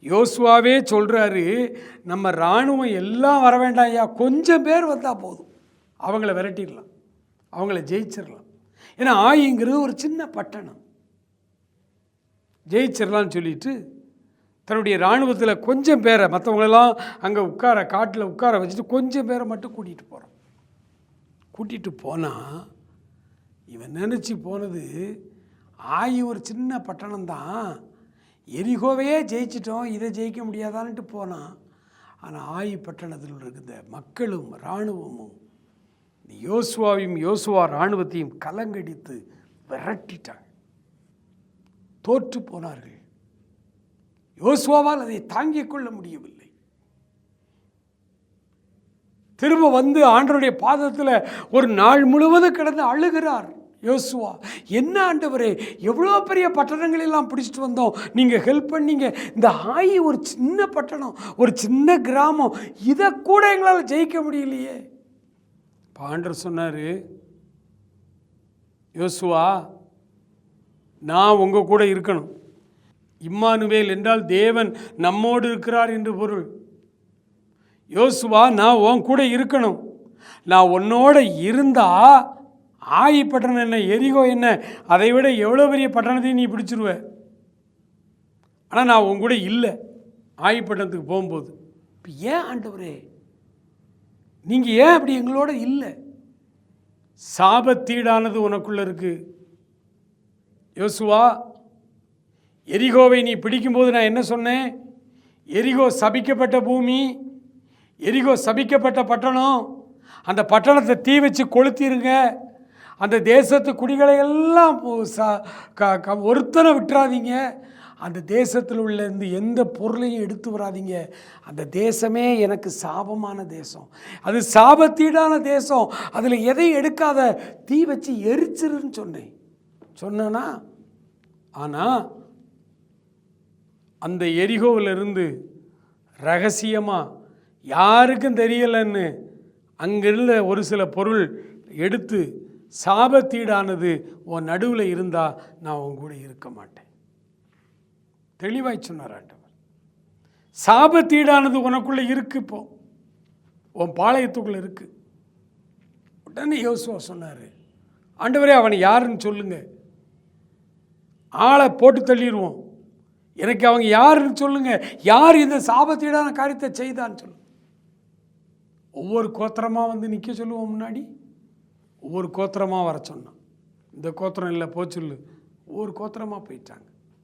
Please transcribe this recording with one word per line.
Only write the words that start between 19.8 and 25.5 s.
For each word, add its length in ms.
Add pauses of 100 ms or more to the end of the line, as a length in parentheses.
போறான். 180 (1200)
கூட்டிட்டு 400
போனா 760 (1000)
இவன் 280
நினைச்சு 480
போனது, 400 (1080)